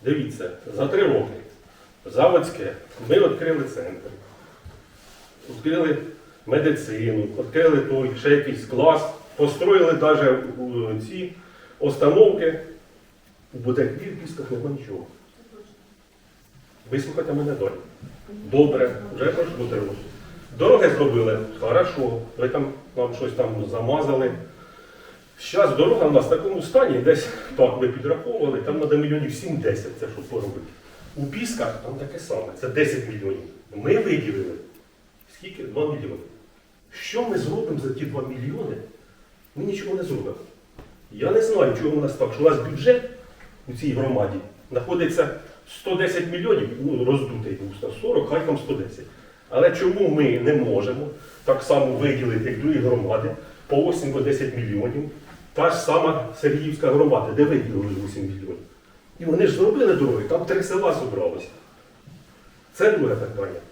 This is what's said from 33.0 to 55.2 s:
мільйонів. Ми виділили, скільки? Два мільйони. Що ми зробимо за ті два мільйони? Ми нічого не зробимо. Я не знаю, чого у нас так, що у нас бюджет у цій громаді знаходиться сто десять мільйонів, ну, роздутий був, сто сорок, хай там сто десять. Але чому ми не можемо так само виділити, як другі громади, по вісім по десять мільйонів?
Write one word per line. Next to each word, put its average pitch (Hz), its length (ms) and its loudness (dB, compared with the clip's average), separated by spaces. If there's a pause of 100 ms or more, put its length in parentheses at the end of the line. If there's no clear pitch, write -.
мільйонів. 98 340 -8 (320)
Ми - 240 2
виділили, - 560 -2 (800)
скільки? - 280 -16
Два 113 240 -4
мільйони. - 340 -8 (680)
Що - 320 -6
ми 220 160 -2
зробимо 143 460 -4
за 131 100 -4
ті 143 100 -6
два 135 180 -6
мільйони? 127 540 -8 (800)
Ми 180 80 -6
нічого 202 300 -6
не 185 80 -4
зробимо. - 340 -6 (760)
Я 123 180 -2
не 151 120 4
знаю, - 400 2
чого 151 140 0
у 147 40 2
нас 139 120 -2
так, 117 220 -2
що 143 100 -2
у 160 60 10
нас 127 80 2 (120)
бюджет 247 320 4 (640)
у 123 40 -10
цій 135 200 -4
громаді 123 460 0 (320)
знаходиться 165 580 0 (520)
сто 190 140 -4
десять 175 380 -2
мільйонів, 180 360 0 (120)
ну, 135 240 -2
роздутий 123 480 0
був, - 260 -10
сто - 220 -8
сорок, 226 300 0
хай 165 160 0
там 143 120 0
сто - 160 -6
десять. - 320 -10 (420)
Але - 280 4
чому 190 320 2
ми 139 320 2
не 139 120 2
можемо 127 560 0 (360)
так 131 180 2
само 139 240 4
виділити, 120 640 -2
як 104 100 -6
другі 147 180 2
громади, 113 520 0 (360)
по 143 100 0
вісім 160 360 0
по 139 80 -2
десять 131 360 0
мільйонів? 117 540 -4 (420)